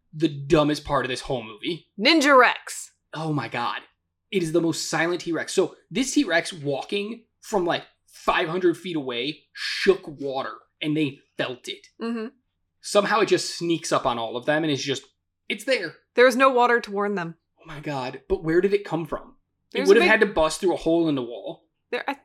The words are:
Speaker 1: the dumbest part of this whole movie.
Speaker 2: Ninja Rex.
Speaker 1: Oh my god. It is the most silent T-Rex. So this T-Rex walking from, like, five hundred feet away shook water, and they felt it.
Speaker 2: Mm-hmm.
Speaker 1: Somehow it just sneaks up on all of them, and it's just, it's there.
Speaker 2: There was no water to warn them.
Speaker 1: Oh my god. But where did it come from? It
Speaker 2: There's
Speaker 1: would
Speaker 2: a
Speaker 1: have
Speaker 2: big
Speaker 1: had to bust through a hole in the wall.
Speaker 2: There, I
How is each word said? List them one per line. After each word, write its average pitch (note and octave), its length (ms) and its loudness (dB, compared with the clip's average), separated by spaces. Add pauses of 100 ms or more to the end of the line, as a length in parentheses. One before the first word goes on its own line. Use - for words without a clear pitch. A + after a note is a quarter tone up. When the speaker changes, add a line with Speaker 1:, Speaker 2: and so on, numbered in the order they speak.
(120)
Speaker 1:
the D#3 160 0
dumbest D3 560 0
part C#3 200 -2
of B2+ 60 -4
this B2 120 -6
whole B2+ 200 -6
movie. A2 460 -10 (100)
Speaker 2:
Ninja C#4 400 4
Rex. - 540 0 (220)
Speaker 1:
Oh D#3 180 -4
my B2 160 -2
god. A#2+ 320 -6 (500)
It F#3+ 120 0
is D#3+ 100 -2
the E3+ 80 4
most E3 300 -2
silent E3+ 320 0
T-Rex. D#3 300 -6
So F3+ 240 0 (140)
this B3 220 -2
T-Rex F3 400 2
walking G3+ 720 -6 (160)
from, F#3 240 -2
like, D3+ 200 -2 (220)
five F3 420 -2
hundred F3 280 2
feet F3 200 -8
away C3 480 -6 (100)
shook - 520 0
water, C3+ 460 -6 (300)
and D3+ 140 0
they C#3+ 240 -2 (180)
felt B2+ 300 -6
it. - 180 -14 (160)
Speaker 2:
Mm-hmm. A3+ 240 -6 (540)
Speaker 1:
Somehow G#3 400 2
it G3 60 2
just - 300 0
sneaks E3+ 360 -4
up C#3 140 0
on A#2+ 120 -2
all A2+ 180 -6
of B2 100 -8
them, D3+ 180 2
and D3+ 80 0
it's C3 100 -2
just, C#3 200 -4 (460)
it's G#3 160 -8
there. G#3+ 300 -2 (200)
Speaker 2:
There A#3+ 100 8
was B3 120 6
no C4 140 6
water A#3+ 300 4
to G#3+ 100 -10
warn G3+ 240 -2
them. E3+ 220 -6 (240)
Speaker 1:
Oh - 60 -20
my D3+ 140 -14
god. C3+ 480 -6
But F#3 160 -4
where D#3+ 160 2
did G3 140 2
it G3+ 100 -2
come D#3+ 220 -4
from? - 300 -10 (360)
It A#3 60 -4
Speaker 2:
There's F#3+ 100 4
Speaker 1:
would G3+ 80 10
Speaker 2:
a A#3 40 6
Speaker 1:
have - 60 6
Speaker 2:
big G#3+ 40 4
Speaker 1:
had A3 180 6
to G3 60 -8
bust D#3 260 0
through F3 140 2
a - 40 -4
hole E3 300 2
in D3 60 0
the C3 80 -2
wall. A#2 460 -12 (220)
Speaker 2:
There, B3 180 -4
I C#4 160 -6